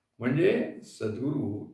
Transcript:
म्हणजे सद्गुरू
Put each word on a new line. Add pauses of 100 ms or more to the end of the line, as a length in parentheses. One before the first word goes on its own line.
(180)
म्हणजे
सद्गुरू